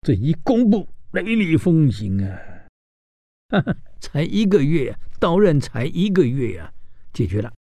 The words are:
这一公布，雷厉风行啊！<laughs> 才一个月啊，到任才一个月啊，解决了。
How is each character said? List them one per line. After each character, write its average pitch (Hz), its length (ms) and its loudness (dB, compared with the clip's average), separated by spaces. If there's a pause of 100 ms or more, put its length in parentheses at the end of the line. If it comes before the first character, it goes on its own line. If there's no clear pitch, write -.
这 139 120 0
一 120 200 0 (100)
公 240 260 2
布， 202 160 2 (260)
雷 185 100 -2
厉 196 340 0
风 160 340 4
行 98 320 -2
啊！ 95 160 -6 (1120)
<laughs> - 520 -2
才 - 220 -4
一 202 220 0
个 190 160 4
月 139 300 2
啊， - 80 -8 (220)
到 180 180 4
任 180 180 6
才 123 280 -2
一 175 240 0
个 180 160 4
月 113 340 -2
啊， 80 100 -12 (440)
解 113 120 0
决 95 160 -2
了。 - 80 -6 (180)